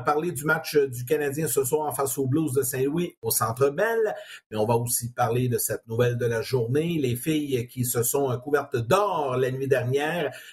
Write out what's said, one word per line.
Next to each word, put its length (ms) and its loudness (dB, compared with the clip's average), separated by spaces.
parler 260 2
du 140 -8
match, 300 0
euh, 120 6
du 160 -8
Canadien 440 0
ce 160 0
soir 320 0
face 240 -2
aux 80 0
Blues 260 2
de 80 4
Saint-Louis 600 -2
au 80 -2
Centre 400 2
Bell, 420 0
mais 60 -4
on 100 2
va 80 4
aussi 360 -2
parler 380 0
de 80 0
cette 300 -4
nouvelle 320 2
de 80 0
la 160 0
journée, 580 0
les 140 0
filles 500 -2
qui 180 -6
se 200 0
sont, 260 2
euh, 80 0
couvertes 380 -2
d'or 640 2
la 120 2
nuit 180 -4
dernière. 640 0